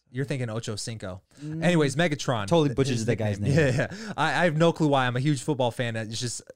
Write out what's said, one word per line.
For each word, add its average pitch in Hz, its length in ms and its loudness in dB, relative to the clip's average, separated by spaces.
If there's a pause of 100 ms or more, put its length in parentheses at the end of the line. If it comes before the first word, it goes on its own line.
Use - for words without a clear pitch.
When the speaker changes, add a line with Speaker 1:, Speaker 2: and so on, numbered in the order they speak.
(100)
Speaker 1:
You're 127 160 -4
thinking 127 240 -4
Ocho 110 260 -6
Cinco. 101 460 -10 (200)
Speaker 2:
Mm. 156 220 -6
Speaker 1:
Anyways, 160 320 2
Megatron. 139 500 0
Speaker 2:
Totally 147 280 4
butchers 131 240 2
Speaker 1:
His 113 80 -4
Speaker 2:
that 113 100 0
guy's 104 240 -2
Speaker 1:
nickname. 139 260 4
Speaker 2:
name. 123 80 2
Speaker 1:
<laughs> 127 40 0
Yeah, 131 120 0
yeah. 208 260 -12
I, 151 260 0
I - 20 4
have 160 120 2
no 165 160 6
clue 160 160 2
why. 135 180 4
I'm 123 100 0
a 123 40 -2
huge 139 220 0
football 127 280 0
fan. 117 260 -4
It's 110 240 -6
just, 120 220 -6 (120)